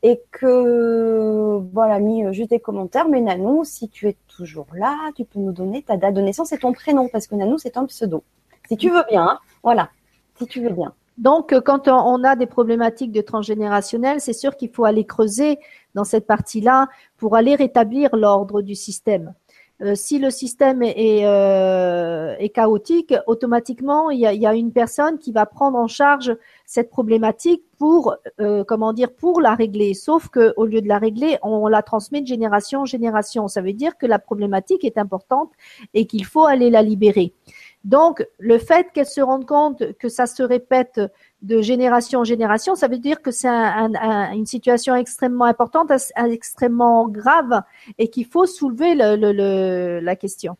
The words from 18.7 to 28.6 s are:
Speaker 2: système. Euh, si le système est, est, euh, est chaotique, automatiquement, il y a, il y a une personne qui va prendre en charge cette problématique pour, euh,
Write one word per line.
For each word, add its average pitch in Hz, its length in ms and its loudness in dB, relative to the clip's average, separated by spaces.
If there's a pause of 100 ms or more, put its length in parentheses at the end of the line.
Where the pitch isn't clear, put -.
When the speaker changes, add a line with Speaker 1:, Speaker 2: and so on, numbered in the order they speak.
Speaker 2:
système. 190 600 -6 (480)
Euh, 202 140 -2
si 285 240 -4
le 269 100 0
système 262 520 0
est, 226 140 0
est, 214 300 2
euh, 180 1120 0
est 202 120 -4
chaotique, 226 640 0 (120)
automatiquement, 247 840 -2
il 262 100 -2
y 233 60 4
a, 208 60 2
il 214 80 -4
y 226 60 2
a 214 80 4
une 233 180 -2
personne 294 460 0
qui 247 140 -10
va 214 120 2
prendre 269 320 -2
en 233 120 0
charge 262 480 0 (280)
cette 233 240 -2
problématique 226 760 0 (160)
pour, 302 360 4 (260)
euh, 208 220 0